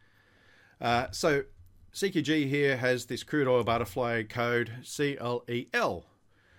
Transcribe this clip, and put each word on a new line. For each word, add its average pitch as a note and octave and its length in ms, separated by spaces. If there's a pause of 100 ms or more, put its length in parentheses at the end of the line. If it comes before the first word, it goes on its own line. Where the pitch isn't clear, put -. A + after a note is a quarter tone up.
(800)
Uh, A#2+ 320
so C#3+ 320 (480)
C G3 180
Q F#3 120
G D3 260
here C#3 300
has B2 280
this B2 180
crude D3 240
oil B2 160
butterfly A#2 600
code, A#2+ 480 (120)
C C#3+ 360
L A#2+ 280
E A#2+ 260
L, C#3 320 (540)